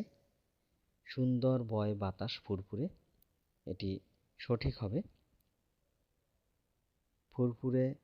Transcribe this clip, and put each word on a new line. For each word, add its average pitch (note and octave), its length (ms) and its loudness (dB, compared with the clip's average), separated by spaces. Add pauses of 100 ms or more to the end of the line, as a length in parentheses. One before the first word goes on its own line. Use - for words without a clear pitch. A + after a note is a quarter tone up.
(1080)
সুন্দর B2+ 500 2 (140)
বয় G#2 300 2
বাতাস F#2+ 400 -2
ফুরফুরে, G#2 460 -2 (800)
এটি F#2+ 220 -4 (500)
সঠিক B2 340 0 (100)
হবে, G#2+ 160 -2 (2250)
ফুরফুরে B2+ 500 2 (180)